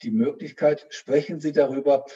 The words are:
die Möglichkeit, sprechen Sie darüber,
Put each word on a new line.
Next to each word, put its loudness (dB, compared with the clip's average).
die -6
Möglichkeit, 0
sprechen -2
Sie -4
darüber, 2